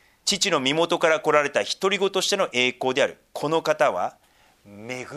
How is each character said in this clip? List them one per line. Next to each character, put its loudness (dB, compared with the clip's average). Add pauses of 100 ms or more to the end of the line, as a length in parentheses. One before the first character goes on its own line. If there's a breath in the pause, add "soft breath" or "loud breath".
(260 soft breath)
父 0
の 4
身 0
元 0
か 4
ら 4
来 -2
ら 6
れ 0
た 2
独 -2
り 0
子 2
と -2
し -2
て 0
の 0
栄 2
光 -2
で 2
あ 4
る。 -8 (160)
こ -4
の 0
方 2
は -4 (480 soft breath)
恵 -14 (120)